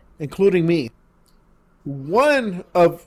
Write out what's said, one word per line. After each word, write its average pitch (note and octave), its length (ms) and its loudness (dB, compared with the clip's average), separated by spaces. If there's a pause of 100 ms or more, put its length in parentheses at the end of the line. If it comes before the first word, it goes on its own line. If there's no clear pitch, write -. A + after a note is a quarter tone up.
(180)
including F3 480 0
me. D#3+ 240 0 (960)
One F#3 800 -2 (100)
of, F3 320 2